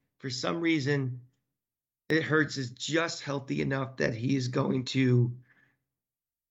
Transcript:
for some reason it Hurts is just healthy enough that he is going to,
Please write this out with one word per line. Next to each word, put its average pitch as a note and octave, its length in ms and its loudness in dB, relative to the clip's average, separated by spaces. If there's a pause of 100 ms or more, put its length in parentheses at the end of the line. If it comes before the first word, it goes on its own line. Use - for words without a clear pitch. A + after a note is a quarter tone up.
(200)
for C3+ 100 -8
some E3 300 -4
reason C#3+ 640 0 (880)
it D#3 140 4
Hurts C3+ 340 2
is B2+ 140 -6
just E3 500 -2
healthy C#3+ 400 -4
enough C3+ 360 -2
that D3 160 0
he B2 220 -2
is B2 140 -2
going C3+ 360 0
to, B2 460 4 (1200)